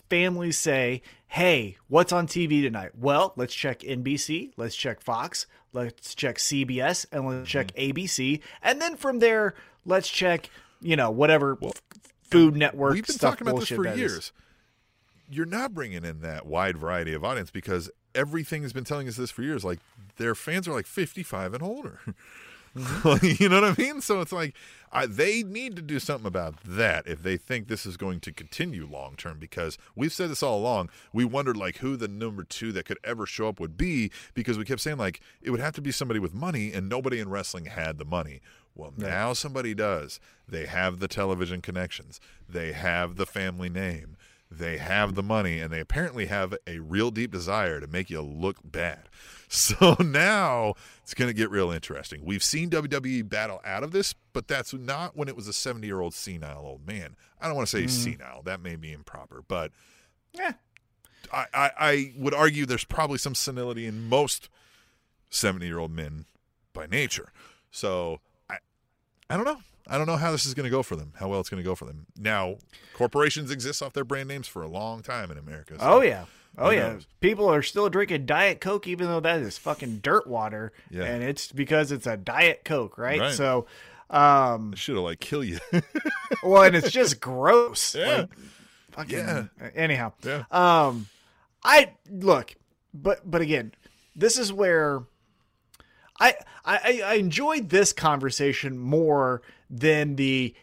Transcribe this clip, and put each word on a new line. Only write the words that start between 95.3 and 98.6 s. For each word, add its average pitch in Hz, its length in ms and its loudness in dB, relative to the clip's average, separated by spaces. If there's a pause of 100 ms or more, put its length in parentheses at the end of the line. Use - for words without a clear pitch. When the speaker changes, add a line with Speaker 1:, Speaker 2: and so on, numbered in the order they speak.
Speaker 1:
I, 247 160 8 (300)
I, 196 120 2
I, 240 280 2
I 208 100 2
enjoyed 220 540 2
this 196 240 6
conversation 139 840 0